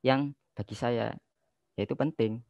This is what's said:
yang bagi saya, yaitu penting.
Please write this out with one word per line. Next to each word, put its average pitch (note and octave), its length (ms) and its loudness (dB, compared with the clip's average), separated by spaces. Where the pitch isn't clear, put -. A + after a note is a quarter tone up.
yang C3+ 280 4
bagi G2+ 200 -8
saya, A#2 360 0
yaitu G#2 200 -2
penting. A#2 520 0